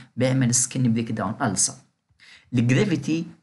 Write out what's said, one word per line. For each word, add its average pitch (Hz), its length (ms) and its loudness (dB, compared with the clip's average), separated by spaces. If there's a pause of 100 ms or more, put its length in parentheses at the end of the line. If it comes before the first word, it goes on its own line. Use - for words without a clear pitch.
(160)
بيعمل 131 380 2
سكين 123 380 0
بريكداون 110 500 -2
ألسر. 98 320 -2 (800)
الجرافيتي 156 680 2 (180)